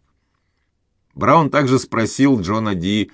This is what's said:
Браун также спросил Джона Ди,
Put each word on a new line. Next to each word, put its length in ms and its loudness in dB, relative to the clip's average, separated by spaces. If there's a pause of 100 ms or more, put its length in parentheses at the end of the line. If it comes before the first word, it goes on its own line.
(1160)
Браун 360 2
также 280 2
спросил 640 0
Джона 340 -4
Ди, 400 -2